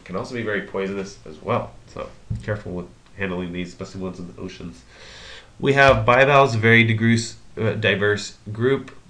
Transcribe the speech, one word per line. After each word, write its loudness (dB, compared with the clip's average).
can -12
also -8
be -6
very -4
poisonous -8
as -18
well. -4
So -14
careful -8
with -10
handling -6
these, -8
especially -14
ones -10
in -14
the -18
oceans. -14
We 2
have 6
bivalves, 6
a 0
very 6
degrees, 0
uh, -2
diverse -2
group. -2